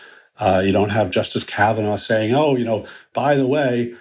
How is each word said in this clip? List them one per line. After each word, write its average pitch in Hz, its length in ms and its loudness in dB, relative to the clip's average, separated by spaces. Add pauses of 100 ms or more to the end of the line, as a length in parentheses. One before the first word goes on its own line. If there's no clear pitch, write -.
(400)
Uh, 95 260 2
you 98 80 2
don't 101 200 2
have 104 180 0
Justice - 340 -4
Kavanaugh 104 520 0
saying, 110 380 0
"Oh, 143 220 2
you 120 80 0
know, 110 220 -4 (260)
by 139 220 0
the 135 120 2
way, 123 540 0